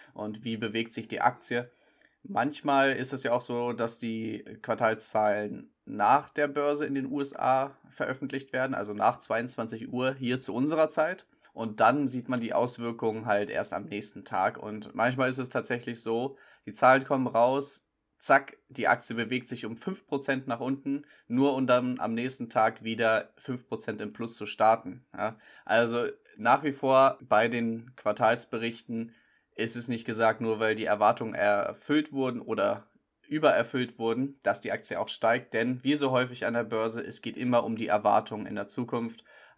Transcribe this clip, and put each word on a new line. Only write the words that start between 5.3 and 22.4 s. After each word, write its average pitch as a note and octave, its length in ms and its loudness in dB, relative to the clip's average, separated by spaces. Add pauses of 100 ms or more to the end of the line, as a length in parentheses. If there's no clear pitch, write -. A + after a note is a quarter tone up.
nach A2 460 2
der D3 180 -2
Börse D3 380 -2
in C3+ 80 -4
den C3+ 180 -4
U C#3+ 80 -4
S C#3 160 -6
A C3+ 400 0 (140)
veröffentlicht - 640 -6
werden, C3+ 200 -2
also G#2 200 -4
nach G#2+ 240 2
zweiundzwanzig A2+ 720 -6
Uhr C3 220 0
hier B2+ 260 -2
zu - 140 -8
unserer D3+ 340 2
Zeit. E3+ 380 -2 (280)
Und A2+ 260 -4
dann C3 260 6
sieht B2 220 -6
man B2+ 120 -2
die A#2 120 -4
Auswirkungen A#2 720 -2
halt G#2 240 2
erst F#2+ 220 -4
am F#2+ 140 -6
nächsten G2+ 380 -10
Tag. G2 340 -2
Und G#2+ 360 -12
manchmal B2+ 340 2
ist B2+ 100 -4
es B2+ 100 -6
tatsächlich A#2 520 -6
so, A#2 360 -2 (300)
die G#2 60 -14
Zahlen C3 300 6
kommen C3 240 -2
raus, B2+ 580 0 (320)
zack, - 420 2 (100)
die - 180 -2
Aktie A2+ 300 2
bewegt A#2+ 320 -4
sich A#2 180 -10
um A2+ 100 -8
fünf - 300 -8
Prozent C3+ 400 -2
nach - 140 -4
unten, C3+ 440 -4 (220)
nur C3 300 2
um C3 100 -2
dann B2+ 320 2
am A2+ 160 -2
nächsten A#2+ 340 -6